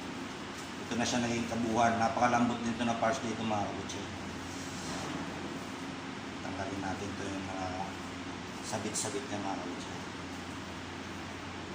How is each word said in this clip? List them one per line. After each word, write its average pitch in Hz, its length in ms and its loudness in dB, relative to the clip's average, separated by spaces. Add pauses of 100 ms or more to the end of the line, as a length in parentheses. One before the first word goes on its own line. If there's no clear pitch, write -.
(840)
ito - 120 -2
na 117 80 4
siya 120 200 4
naging 117 240 2
kabuuan. 113 480 6
Napakalambot 117 640 6
nito 117 240 2
na 117 160 4
parts 113 200 4
dito, 110 240 0
mga 104 240 2
kabutcher. 92 380 -4 (2500)
Tanggalin 95 360 -2
natin 95 280 -2 (100)
to 98 60 -4
yung 95 240 -2
mga 92 200 -2 (960)
sabit-sabit 104 640 0
niya, 101 160 -2
mga 95 160 0
kabutcher. 90 380 -4 (1800)